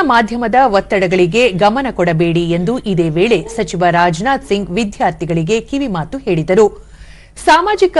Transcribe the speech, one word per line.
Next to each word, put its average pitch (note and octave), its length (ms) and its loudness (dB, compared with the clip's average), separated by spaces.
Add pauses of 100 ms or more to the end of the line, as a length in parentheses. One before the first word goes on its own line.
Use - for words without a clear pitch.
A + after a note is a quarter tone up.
ಮಾಧ್ಯಮದ A#3 540 0 (100)
ಒತ್ತಡಗಳಿಗೆ F#3+ 840 2
ಗಮನ G#3+ 400 0
ಕೊಡಬೇಡಿ E3+ 600 0
ಎಂದು F3+ 280 -2
ಇದೇ F3 300 -2
ವೇಳೆ F3 460 0
ಸಚಿವ F3 340 -4
ರಾಜನಾಥ್ F3 580 0
ಸಿಂಗ್ G3+ 220 -4
ವಿದ್ಯಾರ್ಥಿಗಳಿಗೆ F3 920 -2
ಕಿವಿಮಾತು A#3 560 -6
ಹೇಳಿದರು. G3 680 0 (600)
ಸಾಮಾಜಿಕ F4+ 540 2